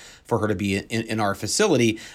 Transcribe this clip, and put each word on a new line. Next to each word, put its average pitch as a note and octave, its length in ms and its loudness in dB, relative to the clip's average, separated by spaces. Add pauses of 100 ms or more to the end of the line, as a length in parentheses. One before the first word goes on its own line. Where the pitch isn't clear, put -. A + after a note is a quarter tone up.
(240)
for A#2 160 -2
her G#2+ 80 0
to G#2 80 0
be G2 220 0
in, A2+ 260 -4
in A2 160 -4
our G2+ 160 0
facility." B2 640 2 (160)